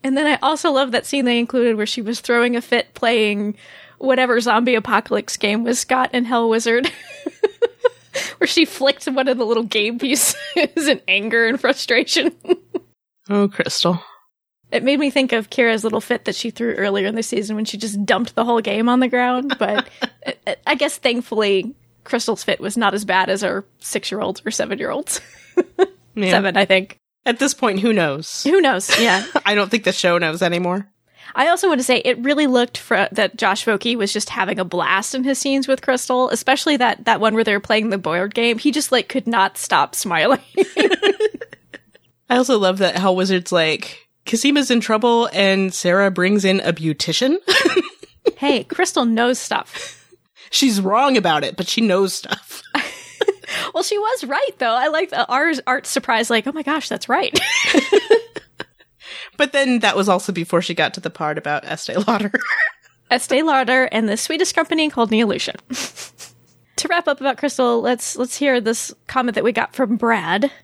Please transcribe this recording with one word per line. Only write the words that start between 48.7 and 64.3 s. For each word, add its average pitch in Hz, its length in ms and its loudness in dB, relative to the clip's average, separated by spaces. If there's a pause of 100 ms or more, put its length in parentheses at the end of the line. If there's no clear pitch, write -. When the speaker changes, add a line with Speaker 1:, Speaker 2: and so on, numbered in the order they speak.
Speaker 1:
knows 233 340 2
stuff. - 680 -8 (460)
Speaker 2:
She's 226 300 2
wrong 240 360 2
about 165 280 4
it, 180 120 -4
but 180 120 -6
she - 140 -2
knows 190 320 2
stuff. - 480 -10 (120)
<laughs> - 180 -4 (800)
Speaker 1:
Well, 349 120 -2
she 415 140 -2
was 427 260 -2
right, 277 340 -2
though. 233 160 0
I 254 140 0
like 339 220 -2
the - 180 -2
Art's, 285 400 0
Art's 262 200 -2
surprise, 226 420 -2
like, 226 180 0
"Oh - 40 -6
my 311 120 -8
gosh, 302 240 -2
that's - 200 -8
right." - 300 0 (340)
<laughs> 440 440 4 (1200)
Speaker 2:
But 294 160 0
then 254 280 2
that 208 160 2
was 196 120 2
also 190 240 2
before 170 300 0
she 202 120 -6
got - 200 0
to 190 60 -12
the 165 100 -8
part 156 280 -6
about 147 260 -4
Estee - 320 -8
Lauder. 202 360 0 (380)
<laughs> - 400 -16
Speaker 1:
Estee 254 320 0
Lauder 262 500 2
and 220 160 0
the 202 80 -2
sweetest 320 380 -2